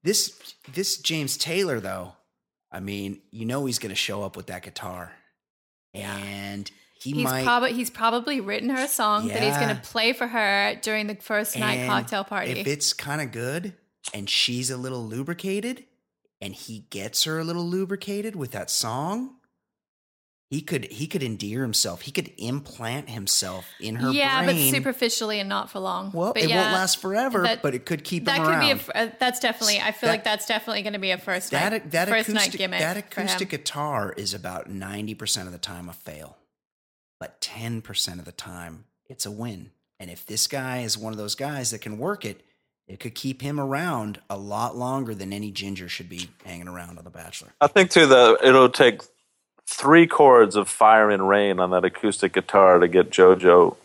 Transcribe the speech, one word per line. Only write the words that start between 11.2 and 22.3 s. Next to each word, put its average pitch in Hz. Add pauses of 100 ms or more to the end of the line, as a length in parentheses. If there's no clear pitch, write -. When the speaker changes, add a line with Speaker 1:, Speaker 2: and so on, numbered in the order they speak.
Speaker 2:
night 214
Speaker 1:
And -
Speaker 2:
cocktail 202
party. 185
Speaker 1:
if 190
it's 147
kinda 143
good 131 (400)
and 101
she's 127
a 131
little 127
lubricated, 190 (560)
and 98
he 110
gets 98
her 160
a 160
little 170
lubricated 196
with 139
that 92
song, 170 (1120)
he 147
could, 151
he 113
could 170
endear 110
himself. 101
He 139
could -